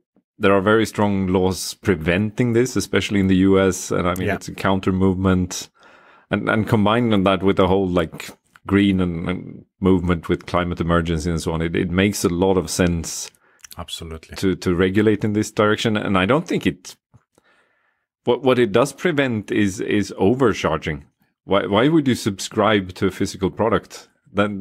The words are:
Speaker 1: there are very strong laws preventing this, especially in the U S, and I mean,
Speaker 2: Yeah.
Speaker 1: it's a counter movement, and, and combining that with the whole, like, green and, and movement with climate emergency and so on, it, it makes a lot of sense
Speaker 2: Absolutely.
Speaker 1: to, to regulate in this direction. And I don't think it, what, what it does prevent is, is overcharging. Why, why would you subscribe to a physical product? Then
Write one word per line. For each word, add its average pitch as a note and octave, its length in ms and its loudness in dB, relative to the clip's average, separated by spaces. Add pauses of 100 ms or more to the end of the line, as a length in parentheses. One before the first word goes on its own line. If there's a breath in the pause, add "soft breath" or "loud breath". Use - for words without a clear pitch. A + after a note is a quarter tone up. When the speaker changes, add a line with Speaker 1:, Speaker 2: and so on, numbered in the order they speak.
(380)
Speaker 1:
there G2 160 4
are G2 80 4
very G#2+ 240 4
strong G2+ 400 -2
laws F#2 480 -2
preventing G2+ 800 0
this, B2 200 0
especially G2+ 460 -2
in F#2+ 60 2
the F#2+ 100 4
U F#2+ 240 4
S, F#2+ 300 0
and F2+ 180 -2
I F2 60 -2
mean, F#2 140 -4
Speaker 2:
Yeah. F#2+ 80 -2
Speaker 1:
it's - 120 -12
a F2 60 -12
counter G2 380 -2
movement, F#2 760 0 (640 soft breath)
and, G#2 180 -4
and G#2+ 180 0
combining G#2+ 580 2
that F#2+ 180 2
with F#2+ 160 2
the F#2+ 100 4
whole, F#2+ 180 2
like, F2 440 -2 (360)
green G2 340 4
and, F2 280 -4
and F2 360 -10 (160)
movement F2+ 500 0
with F2 160 -4
climate F2 340 -2
emergency E2+ 480 0
and E2 140 -2
so E2+ 100 -4
on, D#2+ 80 -4
it, E2+ 160 -4
it F#2 140 -2
makes G2 340 0
a G2+ 40 2
lot F2+ 280 2
of D#2+ 140 -2
sense F2 600 -2 (460 loud breath)
Speaker 2:
Absolutely. D#2+ 600 -14
Speaker 1:
to, F#2+ 180 0
to F2+ 200 -2
regulate F#2+ 500 2
in A2 80 -2
this G#2+ 180 -2
direction. G#2+ 460 0
And G#2 220 -2
I F#2 80 2
don't D3 200 0
think - 200 -4
it, - 280 -6 (1300)
what, B2 180 0
what B2+ 160 4
it A#2+ 120 4
does A#2 220 2
prevent C3+ 580 -2
is, G#2 300 0
is - 380 -2
overcharging. F2+ 880 0 (380)
Why, F#2+ 220 0
why G#2 220 2
would D#3 180 2
you B2 80 2
subscribe G2+ 800 -2
to - 120 -2
a F#2 40 0
physical F#2 400 -4
product? G#2 580 -4 (240)
Then G2+ 280 -2